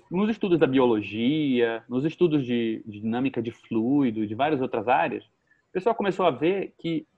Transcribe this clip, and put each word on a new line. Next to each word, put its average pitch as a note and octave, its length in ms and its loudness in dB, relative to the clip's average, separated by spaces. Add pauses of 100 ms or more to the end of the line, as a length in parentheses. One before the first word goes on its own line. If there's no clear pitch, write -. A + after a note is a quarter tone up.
(100)
nos F#3+ 180 0
estudos G3+ 300 0
da D3+ 80 6
biologia, A#2+ 1200 2
nos B2 160 -2
estudos D#3 400 0
de, A#2 400 -2
de G#2 160 -14
dinâmica A#2+ 400 -2
de A2+ 120 -4
fluido, A#2 720 0
de G#2+ 80 -6
várias C#3 260 0
outras A#2 280 -4
áreas, C3 360 2
o - 480 -20
pessoal G3+ 220 0
começou F#3+ 320 0
a E3 40 6
ver E3 480 -2
que E3 280 -4 (120)